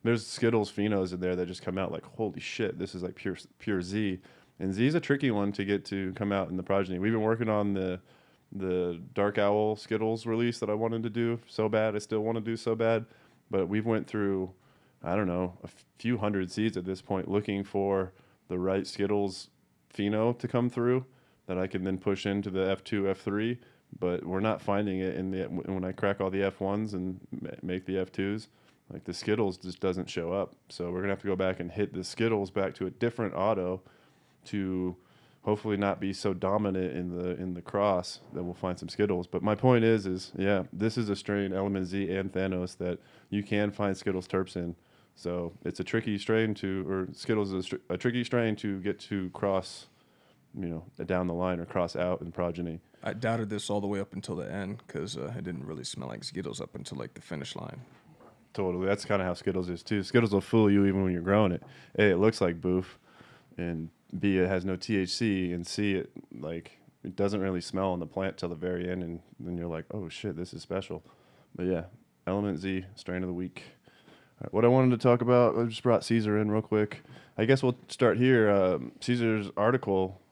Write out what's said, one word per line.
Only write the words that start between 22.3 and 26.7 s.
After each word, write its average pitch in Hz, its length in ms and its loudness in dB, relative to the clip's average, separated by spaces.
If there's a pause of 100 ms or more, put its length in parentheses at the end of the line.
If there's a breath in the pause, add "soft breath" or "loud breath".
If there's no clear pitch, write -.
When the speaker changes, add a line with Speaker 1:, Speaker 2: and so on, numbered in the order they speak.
Speaker 1:
the 92 180 0
F 95 140 0
two, 98 260 0
F 95 120 -2
three, 110 400 -2 (400 soft breath)
but 90 260 0
we're 95 140 -2
not 110 200 2
finding 101 380 0
it 92 160 -2
in 95 160 -4
the, 92 140 -2
when 92 400 -4
I 92 80 -4
crack 98 280 0
all 95 100 0
the 98 120 0
F 98 180 0
ones 104 340 -2